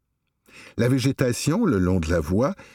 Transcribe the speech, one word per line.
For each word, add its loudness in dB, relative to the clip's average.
La 0
végétation 0
le 2
long 2
de -4
la 2
voie 0